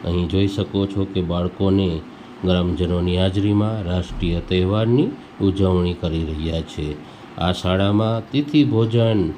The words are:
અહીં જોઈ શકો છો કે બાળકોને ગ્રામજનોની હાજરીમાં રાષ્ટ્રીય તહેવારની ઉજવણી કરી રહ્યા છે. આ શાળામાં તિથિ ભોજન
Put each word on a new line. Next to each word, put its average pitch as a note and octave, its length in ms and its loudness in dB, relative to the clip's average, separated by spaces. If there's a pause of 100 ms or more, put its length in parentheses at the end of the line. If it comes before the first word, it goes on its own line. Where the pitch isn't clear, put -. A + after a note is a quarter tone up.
અહીં F2 240 0
જોઈ G2 180 2
શકો G2 400 -2
છો F#2+ 280 -2
કે F#2+ 60 0
બાળકોને F2+ 800 0 (440)
ગ્રામજનોની F2+ 720 2
હાજરીમાં G#2 680 0
રાષ્ટ્રીય F2 580 -2
તહેવારની A2 680 2 (320)
ઉજવણી F#2 520 2
કરી E2 320 -2
રહ્યા D#2+ 360 -4
છે. D2+ 340 -8 (420)
આ F2+ 160 0
શાળામાં G#2 760 0
તિથિ D3 340 2
ભોજન A2 720 2